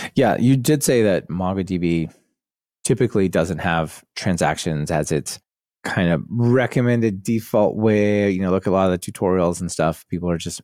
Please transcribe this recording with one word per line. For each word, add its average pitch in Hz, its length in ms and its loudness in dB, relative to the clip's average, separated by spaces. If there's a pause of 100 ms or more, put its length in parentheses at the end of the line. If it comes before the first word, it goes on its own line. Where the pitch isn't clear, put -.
(160)
Yeah, 117 220 4
you 135 200 4
did 143 260 0
say 123 180 2
that 95 280 0
MongoDB 87 840 -2 (720)
typically 107 460 0
doesn't 85 300 -2
have 82 440 -4 (120)
transactions 80 760 -2
as 78 200 -2
its - 280 -4 (460)
kind 90 240 0
of 80 200 0
recommended 120 920 0
default 110 520 0
way. 104 540 2
You 92 120 0
know, 92 100 0
look 95 160 0
at 101 40 0
a - 20 2
lot 95 180 4
of 87 80 0
the - 120 -12
tutorials 90 500 0
and 85 100 -6
stuff. 80 380 -2
People 87 200 -4
are 85 80 0
just - 260 -10